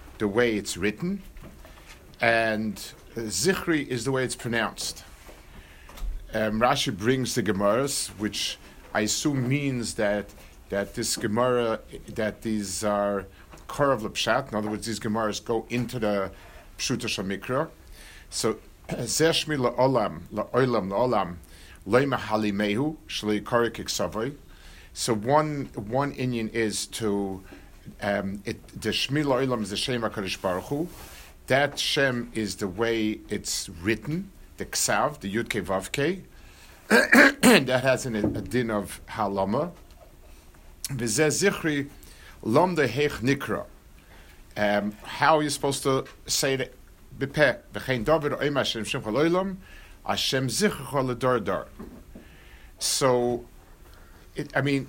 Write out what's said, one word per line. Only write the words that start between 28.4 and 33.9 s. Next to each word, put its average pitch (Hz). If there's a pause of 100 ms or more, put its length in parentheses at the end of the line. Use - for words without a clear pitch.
it, - (140)
the 107
Shmi 143
La'olam 127
is 95
the 101
Shem 120
HaKadosh 101
Baruch 90
Hu. 156 (600)
That 139
Shem 131
is 104
the 101
way 110
it's -
written, 113 (260)